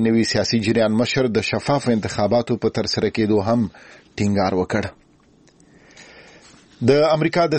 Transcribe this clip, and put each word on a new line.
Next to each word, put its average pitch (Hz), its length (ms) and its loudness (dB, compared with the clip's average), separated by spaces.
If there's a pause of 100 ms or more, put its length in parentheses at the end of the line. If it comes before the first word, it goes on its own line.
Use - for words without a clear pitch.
نوي 113 160 2 (100)
سیاسي 110 260 -2
جریان 110 420 0
مشر 127 260 0
د 110 140 0
شفافو - 500 -2
انتخاباتو 110 640 0
په 110 120 -2
ترسره 107 400 -2
کېدو 107 280 0 (100)
هم 117 220 0 (480)
ټینګار 98 360 0
وکړ. 92 400 -2 (1900)
د 123 40 8
امریکا 156 560 2
د 156 120 -2